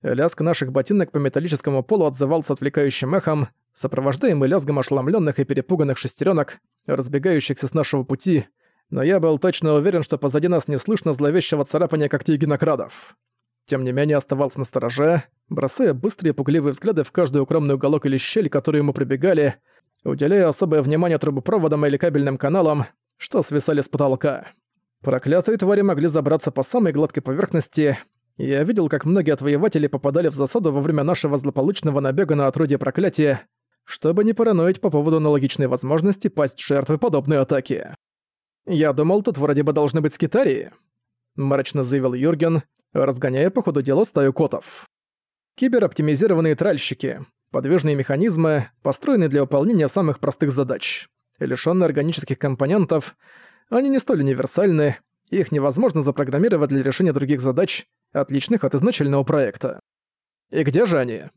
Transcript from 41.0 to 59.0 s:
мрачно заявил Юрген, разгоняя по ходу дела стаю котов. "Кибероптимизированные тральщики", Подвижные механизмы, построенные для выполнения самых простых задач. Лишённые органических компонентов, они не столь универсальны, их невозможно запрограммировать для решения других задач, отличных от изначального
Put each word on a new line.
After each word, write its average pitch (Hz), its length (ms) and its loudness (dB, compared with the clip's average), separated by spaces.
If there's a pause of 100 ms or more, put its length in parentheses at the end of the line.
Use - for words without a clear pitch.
мрачно 139 480 -2
заявил 131 300 0
Юрген, 156 500 0 (300)
разгоняя 135 580 0
по 233 100 -2
ходу 143 220 -2
дела 139 220 2
стаю 139 280 2
котов. - 540 -4 (680)
"Кибероптимизированные 165 1000 2
тральщики", 143 680 -4 (260)
Подвижные 147 440 2
механизмы, 156 760 0 (120)
построенные 170 480 0
для 143 120 2
выполнения 151 460 2
самых 156 320 0
простых - 320 -2
задач. 131 560 -4 (300)
Лишённые 160 480 0
органических 147 540 -2
компонентов, 151 760 0 (540)
они 262 200 0
не 269 100 2
столь 208 220 0
универсальны, 151 760 0 (320)
их 185 220 -2
невозможно 147 500 0
запрограммировать 143 680 0
для 139 120 0
решения 143 320 0
других 135 280 0
задач, 135 440 -2 (280)
отличных 139 500 -2
от - 100 -2
изначального 143 500 0